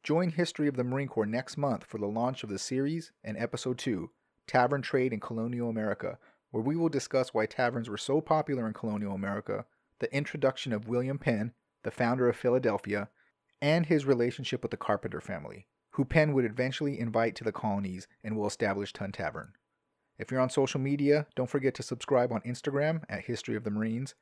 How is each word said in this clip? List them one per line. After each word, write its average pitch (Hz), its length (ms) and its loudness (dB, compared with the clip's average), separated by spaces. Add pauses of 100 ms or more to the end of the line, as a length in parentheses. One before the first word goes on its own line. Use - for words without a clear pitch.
Join 170 280 2
History 156 380 0
of 131 80 -2
the 123 80 0
Marine 131 240 0
Corps 113 180 2
next 117 300 -4
month 139 260 0
for - 160 -8
the 104 80 -2
launch 117 380 0
of 107 40 -10
the 98 120 -4
series 143 500 -2 (140)
and 107 120 -6
episode 123 400 -2
two, 98 340 -2 (360)
Tavern 127 340 4
Trade 131 320 2
in 110 60 -4
Colonial 120 500 -4
America, 107 500 -2 (340)
where 113 100 0
we 143 140 2
will 165 120 4
discuss 135 460 0
why - 120 4
taverns 120 440 0
were 104 80 -4
so 143 220 2
popular 151 480 0
in 110 40 -4
colonial 104 420 -4
America, 101 500 -4 (340)
the - 160 -4
introduction 139 580 0
of 107 140 -2
William 127 320 0
Penn, 120 360 0 (280)
the 113 80 -4
founder 123 380 2
of 117 80 2
Philadelphia, 104 720 2 (520)
and 156 260 4
his 147 200 4
relationship 127 560 2
with - 80 -4
the - 60 -4
Carpenter 90 440 -2
family, 76 460 -10 (240)
who 139 140 0
Penn 156 300 4
would 131 100 4
eventually 131 560 -2
invite 113 360 2
to - 80 -12
the 110 60 2
colonies 98 560 -4 (160)
and 110 140 -4
will 104 100 0
establish 101 460 -2
Tun 98 200 -6
Tavern. - 420 -8 (640)
If - 120 -8
you're 131 100 0
on 127 100 4
social 135 300 2
media, 143 540 2
don't 127 160 -2
forget 135 240 2
to - 80 -8
subscribe 123 500 2
on 107 100 -2
Instagram 147 680 -2
at 101 160 -6
History 117 320 -4
of 110 80 -6
the 107 60 -2
Marines 113 520 -2